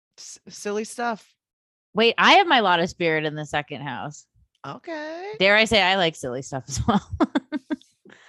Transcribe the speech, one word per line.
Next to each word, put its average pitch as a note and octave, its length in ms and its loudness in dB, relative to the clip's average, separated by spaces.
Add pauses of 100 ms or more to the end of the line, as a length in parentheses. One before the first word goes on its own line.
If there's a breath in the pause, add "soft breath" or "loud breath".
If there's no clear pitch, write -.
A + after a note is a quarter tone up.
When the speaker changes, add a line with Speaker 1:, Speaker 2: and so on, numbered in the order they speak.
(180)
Speaker 1:
s-, - 300 -20
silly G#3 380 -8
stuff. - 500 -8 (580)
Speaker 2:
Wait, A3+ 240 2
I G#3+ 180 6
have F#4 120 6
my C#4 140 4
lot F3+ 180 2
of E3+ 100 0
spirit D#3+ 360 -2
in D3+ 100 -4
the D3+ 100 -8
second D3 360 -6
house. C3+ 440 -10 (400)
Speaker 1:
Okay. D#4+ 720 -12
Speaker 2:
Dare G3+ 180 4
I A3 80 4
say A3 160 4
I F#3 160 4
like E3 180 0
silly C3 260 -8
stuff C3+ 280 -8
as C3+ 180 -6
well. G3+ 180 2 (140)
<laughs> E4 80 2 (1000 loud breath)